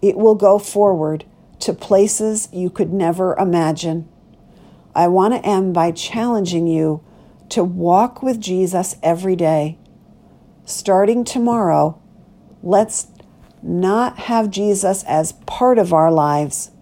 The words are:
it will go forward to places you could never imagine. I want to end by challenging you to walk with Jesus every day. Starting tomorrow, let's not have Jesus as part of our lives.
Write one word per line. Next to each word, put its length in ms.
it 140
will 180
go 240
forward 680
to 120
places 800
you 180
could 220
never 440
imagine. 720
I 140
want 260
to 140
end 240
by 200
challenging 720
you 380
to 120
walk 600
with 180
Jesus 600
every 340
day. 420
Starting 600
tomorrow, 760
let's 440
not 580
have 300
Jesus 540
as 280
part 320
of 140
our 180
lives. 600